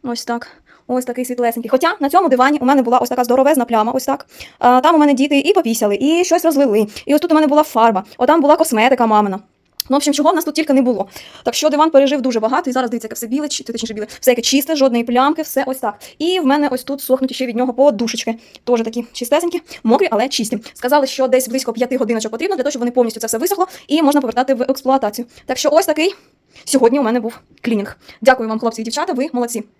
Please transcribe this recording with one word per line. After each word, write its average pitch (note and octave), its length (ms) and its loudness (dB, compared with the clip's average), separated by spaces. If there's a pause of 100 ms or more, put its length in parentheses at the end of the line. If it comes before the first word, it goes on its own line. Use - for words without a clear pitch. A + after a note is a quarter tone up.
Ось A#3+ 220 -8
так. A#3+ 240 -6 (380)
Ось B3+ 180 -2
такий B3 200 -6
світлесенький. A#3+ 460 -4
Хоча D#4+ 300 2
на C#4+ 100 0
цьому F4 180 4
дивані C4 300 4
у B3+ 60 -4
мене C4+ 180 4
була A#3+ 160 2
ось A#3+ 100 0
така B3+ 160 0
здоровезна C4 400 2
пляма, A3+ 280 0
ось B3+ 120 -4
так. C#4 220 -4 (320)
А, B3 220 4
там D#4 140 4
у D#4 40 6
мене C#4+ 160 4
діти C#4 240 2
і C#4+ 140 0
попісяли, A3+ 480 0
і E4 240 2
щось E4+ 200 0
розлили. C4 420 2 (200)
І C#4 80 2
ось D4+ 60 2
тут E4+ 120 -2
у - 20 4
мене D#4 120 4
була D4 160 2
фарба, A3+ 420 2 (140)
отам D4 220 4
була C#4+ 160 6
косметика A#3+ 500 2
мамина. G#3 320 2 (500)
Ну, B3+ 60 2
в - 20 2
общем, D4 180 0
чого D4 180 2
в - 20 2
нас F4+ 100 -2
тут D4+ 100 -6
тільки D#4 180 0
не C4 100 4
було. A3 260 -2 (340)
Так A#3 120 -4
що D4 160 0
диван D4+ 200 2
пережив C#4 300 4
дуже A#3 200 -2
багато, C4+ 300 -2
і - 20 -4
зараз, B3+ 180 -2
дивіться, A#3 160 -6
яке B3 80 -12
все A#3+ 120 -10
біле, C#4 220 -4
чи-, - 160 -8
точніше, A3+ 300 -8
біле, G#3 120 -8 (140)
все - 100 2
яке A#3 120 0
чисте, C#4+ 340 0
жодної A#3+ 280 2
плямки, C4+ 380 0
все C4+ 240 -4
ось C4 120 -8
так. G#3+ 160 -6 (240)
І F4+ 220 -2
в D4+ 60 -2
мене C#4+ 260 2
ось B3+ 120 -8
тут C#4 160 -8
сохнуть C4 340 -2
ще C4 120 -6
від A3+ 100 -6
нього B3 160 -2
подушечки, A3+ 640 0 (300)
теж A#3+ 180 0
такі A3+ 300 -6
чистесенькі, E4 480 -2 (240)
мокрі, D#4+ 260 2
але A#3 180 0
чисті. B3 300 -4 (160)
Сказали, C4+ 320 0
що C4 220 -2
десь B3+ 200 0
близько B3+ 240 -4
п'яти B3 240 -4
годиночок A3 360 -4
потрібно F#4 240 -4
для C4 60 -4
того, C#4 80 -2
щоб B3+ 100 -8
вони A#3+ 100 -2
повністю A3+ 300 0
це A3 60 -6
все A3+ 120 -4
висохло, F4+ 280 0 (220)
і D#4+ 140 2
можна C#4+ 180 2
повертати B3+ 340 -2
в A#3 80 -4
експлуатацію. B3+ 640 -2 (200)
Так C4 120 -4
що D4 140 0
ось D#4 140 4
такий D#4+ 280 0 (500)
сьогодні A3+ 340 0
у C#4+ 40 0
мене A#3 180 0
був A3+ 180 -10 (240)
клінінг. G#3+ 360 -4 (220)
Дякую A#3+ 280 2
вам, A3 100 -4
хлопці A3+ 220 -4
і A3 40 -8
дівчата, D4 280 -4
ви C4+ 200 -2
молодці. A#3 320 -4 (160)